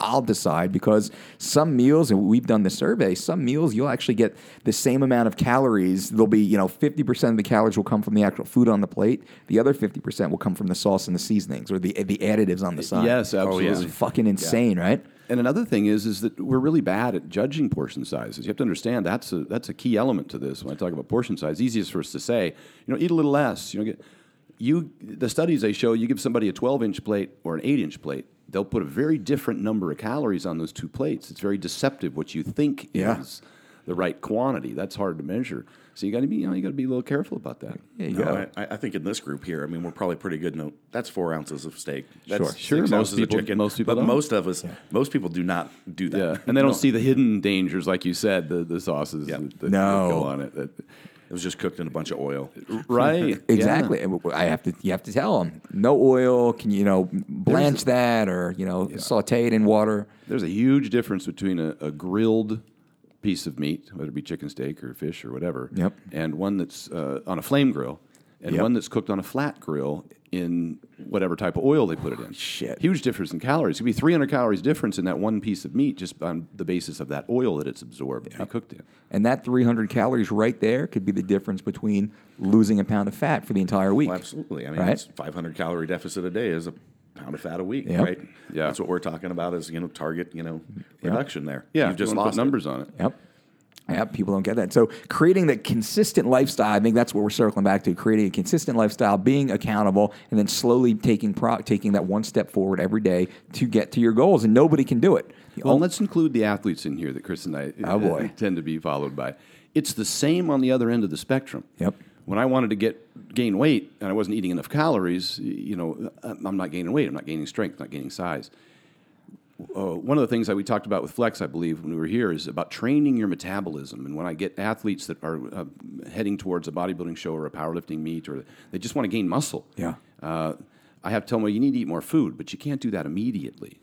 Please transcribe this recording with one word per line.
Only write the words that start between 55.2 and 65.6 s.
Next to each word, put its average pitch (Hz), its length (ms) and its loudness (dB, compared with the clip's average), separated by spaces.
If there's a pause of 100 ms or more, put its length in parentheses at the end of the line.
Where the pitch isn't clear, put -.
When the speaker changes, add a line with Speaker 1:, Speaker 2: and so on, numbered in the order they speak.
Speaker 1:
'em, 82 200 -4 (100)
no 113 300 4
oil, 127 520 6
can, 110 180 -2
you 101 120 2
know, 95 300 4
blanch 135 640 2
Speaker 2:
There's - 80 -4
a - 20 0
Speaker 1:
that 120 440 2
or, 90 280 -2
you 95 80 -4
know, 92 240 -2
Speaker 2:
Yeah. - 80 -12
Speaker 1:
saute 117 480 0
it 113 80 6
in 110 120 6
water. 107 420 4 (200)
Speaker 2:
There's 113 140 -2
a 82 80 -2
huge 123 400 4
difference 101 380 0
between 92 320 -2
a, 80 220 -2
a 76 100 -4
grilled 107 680 0 (600)
piece 98 240 -2
of 67 140 -10
meat, 73 340 -4
whether 80 160 -8
it 78 60 -12
be 76 60 -6
chicken, 73 280 -8
steak, 69 340 -8
or 64 100 -12
fish, - 320 -8
or 60 60 -12
whatever, 65 440 -6